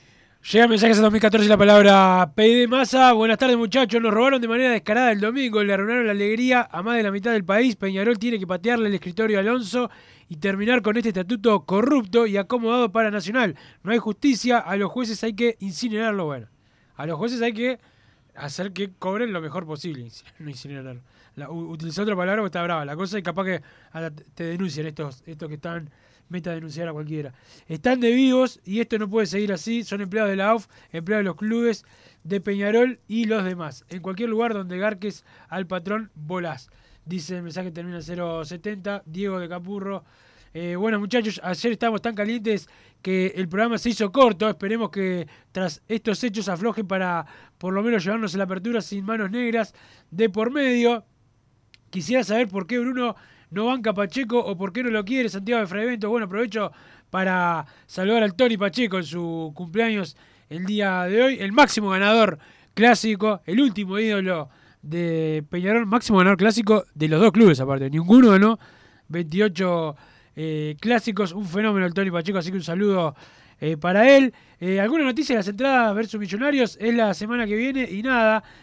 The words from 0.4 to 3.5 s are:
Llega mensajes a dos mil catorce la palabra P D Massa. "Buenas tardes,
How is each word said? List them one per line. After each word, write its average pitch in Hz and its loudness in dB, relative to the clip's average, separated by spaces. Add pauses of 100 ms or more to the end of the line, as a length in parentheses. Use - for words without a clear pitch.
Llega 226 8
mensajes 220 6
a 214 6
dos 214 8
mil 214 2
catorce 214 4
la 208 8
palabra 196 8
P 214 0
D 240 6
Massa. 254 6
"Buenas 220 2
tardes, 254 4